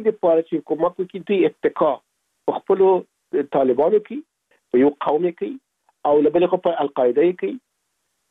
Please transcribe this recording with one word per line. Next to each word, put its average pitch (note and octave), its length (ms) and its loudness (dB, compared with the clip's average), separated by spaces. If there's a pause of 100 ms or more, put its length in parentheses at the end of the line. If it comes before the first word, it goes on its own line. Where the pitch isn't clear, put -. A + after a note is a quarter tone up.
دپاره F3 420 2
چې D3+ 220 -6
کومک D#3+ 260 -2
وکړي، F#3 320 -10
دوی G3+ 100 0 (100)
اتکا - 440 -2 (560)
په C#3+ 100 -2
خپلو F#3+ 300 2 (680)
طالبانو C#3+ 540 2
کوي، B3 100 -10 (520)
په B2 120 4
یو C#3+ 80 4 (160)
قوم D3+ 220 0
یې F3 100 -6
کوي، G#3 160 -8 (540)
او D3 60 4 (100)
له D3+ 100 2
بلې F3 160 2
خوا F3+ 160 0
په E3 200 -2
القاعده C3 420 0
یې F3+ 120 -2
کوي، G3+ 160 -6 (760)